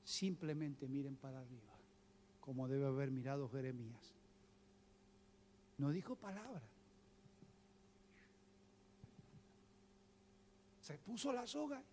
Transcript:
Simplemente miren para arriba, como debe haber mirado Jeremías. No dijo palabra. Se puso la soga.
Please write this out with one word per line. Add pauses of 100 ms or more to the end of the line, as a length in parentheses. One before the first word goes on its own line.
Simplemente
miren
para
arriba, (680)
como
debe
haber
mirado
Jeremías. (1600)
No
dijo
palabra. (4000)
Se
puso
la
soga. (120)